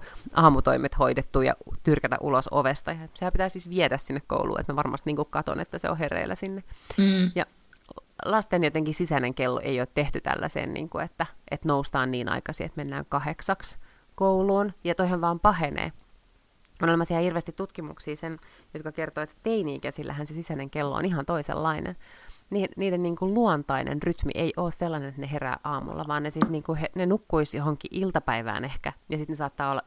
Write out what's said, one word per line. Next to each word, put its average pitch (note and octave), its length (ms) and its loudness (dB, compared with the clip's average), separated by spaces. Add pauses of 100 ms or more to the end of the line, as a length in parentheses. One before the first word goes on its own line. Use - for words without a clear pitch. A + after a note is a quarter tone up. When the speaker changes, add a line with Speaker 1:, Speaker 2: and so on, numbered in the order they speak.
(340)
Speaker 1:
aamutoimet C3+ 680 6
hoidettua C3 440 4
ja C3 100 4 (300)
tyrkätä C3 380 2
ulos C3 300 2
ovesta. C#3+ 400 0
Ja E3 60 -4 (160)
sehän F3+ 180 -4
pitää F#3+ 180 4
siis F3 200 -10
viedä F3 280 2
sinne C#3 300 -4
kouluun, - 320 0
että - 140 -2
mä C3+ 40 -2
varmasti - 320 -2
niinku D3 160 0
katon, - 340 -4
että - 180 -8
se - 120 -4
on E3 80 0
hereillä D#3+ 380 -2
sinne. F#3+ 280 -8 (340)
Speaker 2:
Mm. F#3+ 380 6
Speaker 1:
Ja F3 100 0 (800)
lasten F#3+ 380 2
jotenkin D#3 300 2
sisäinen C#3 400 0
kello B2+ 300 0
ei C3+ 160 0
ole B2+ 140 -2
tehty - 280 0
tällaiseen, - 520 -2
niinku, D#3+ 260 -6
että, E3 260 -4 (260)
että D3 160 -4
noustaan C#3 440 2
niin B2 180 -2
aikaisin, - 360 -4
että - 160 -10
mennään C#3+ 280 -6
kahdeksaksi D3 720 -2 (360)
kouluun. G3 580 4 (100)
Ja E3+ 120 0
toihan F3+ 260 2
vaan E3+ 180 2
pahenee. E3 520 2 (920)
On F3 60 6
olemassa E3+ 240 4
ihan E3 100 2
hirveästi E3+ 280 -2
tutkimuksia D#3 640 -8
sen, D#3+ 240 -8 (340)
jotka D#3 180 -8
kertoo, D3+ 320 -6
että - 200 -14
teini-ikäisillähän D3 840 -2
se D3+ 60 -10
sisäinen D3+ 360 -6
kello C#3+ 260 -2
on D#3+ 100 0
ihan E3 200 0
toisenlainen. D#3+ 680 -2 (540)
Ni-, G3 180 0 (100)
niiden F3+ 260 0
niinku F3 300 0
luontainen D3 680 2
rytmi E3+ 320 0
ei E3 220 0
ole E3+ 140 0
sellainen, D#3 380 -4
että C#3 120 -10
ne C#3 100 -6
herää C#3 320 -4
aamulla, D3 440 -4
vaan D3 160 -2
ne D3+ 80 -4
siis - 180 2
niinku D#3+ 260 -2
he-, D#3 200 -2
ne F3+ 100 0
nukkuisi F3 520 2
johonkin D3 360 -2
iltapäivään B2 720 -2
ehkä, C#3 280 -6 (160)
ja D#3 80 -2
sit D3+ 120 -4
ne D#3 60 -4
saattaa C#3+ 360 -2
olla C3+ 160 0